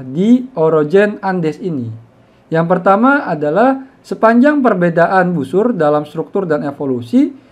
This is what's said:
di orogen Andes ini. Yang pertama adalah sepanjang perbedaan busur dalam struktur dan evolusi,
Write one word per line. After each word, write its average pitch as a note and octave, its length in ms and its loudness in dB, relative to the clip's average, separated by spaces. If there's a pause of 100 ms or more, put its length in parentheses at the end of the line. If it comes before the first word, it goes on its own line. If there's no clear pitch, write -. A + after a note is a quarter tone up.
di G#3+ 480 0
orogen D#3+ 640 2
Andes F3 400 -4
ini. C3+ 320 -8 (560)
Yang E3+ 320 0
pertama A3+ 480 2
adalah F#3 580 0 (200)
sepanjang A#3+ 560 2
perbedaan F3+ 720 2
busur G3 400 -2
dalam D3+ 320 0
struktur E3+ 400 -6
dan D3+ 160 -2
evolusi, C#3+ 720 -2 (160)